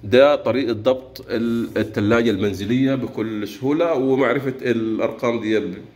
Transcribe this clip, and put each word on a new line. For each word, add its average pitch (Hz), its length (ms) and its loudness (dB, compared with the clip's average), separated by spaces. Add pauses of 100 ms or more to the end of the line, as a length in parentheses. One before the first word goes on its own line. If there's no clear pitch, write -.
ده 131 320 6
طريقة 123 360 0
ضبط 123 580 -2
ال-، 117 380 -2 (100)
التلاجة 113 520 2
المنزلية 104 640 0
بكل 110 540 -6
سهولة، 160 460 -2
ومعرفة 131 680 0
الأرقام 113 760 -2
دي 107 200 0 (360)